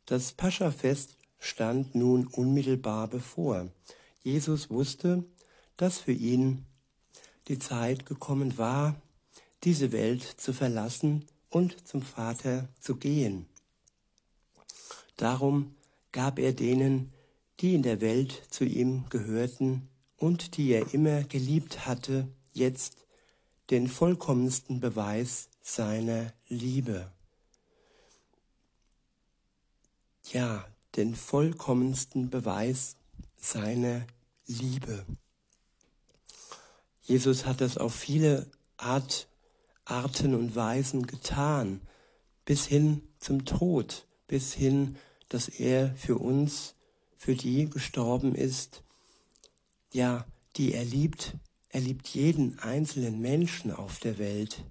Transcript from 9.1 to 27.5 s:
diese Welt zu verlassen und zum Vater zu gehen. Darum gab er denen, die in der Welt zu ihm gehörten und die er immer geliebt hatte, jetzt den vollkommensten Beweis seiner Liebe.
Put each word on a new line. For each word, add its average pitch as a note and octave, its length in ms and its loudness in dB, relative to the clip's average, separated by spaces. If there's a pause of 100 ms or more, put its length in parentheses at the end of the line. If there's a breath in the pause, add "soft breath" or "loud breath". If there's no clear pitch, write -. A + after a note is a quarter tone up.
diese C#3+ 260 4
Welt A2 320 2
zu - 300 -4
verlassen B2+ 760 0 (220)
und F3 380 0
zum C3+ 140 -6
Vater B2 680 -4 (100)
zu - 160 -4
gehen. A#2 520 0 (1700 loud breath)
Darum C#3 580 0 (380 soft breath)
gab C3 260 -2
er C3 140 2
denen, C3 600 2 (460 soft breath)
die F3+ 160 4
in D3+ 80 4
der A2+ 180 0
Welt B2 500 0
zu - 140 -2
ihm B2+ 460 0
gehörten B2 760 -2 (280)
und E3+ 400 0
die C#3 140 2
er A2 240 2
immer D3 300 4
geliebt C#3 600 0
hatte, C3 420 -2 (240)
jetzt - 520 -2 (680 soft breath)
den B2+ 180 4
vollkommensten C3 920 2
Beweis A2 680 -2 (120)
seiner A2+ 720 -2 (160)
Liebe. A#2+ 640 -4 (3250 soft breath)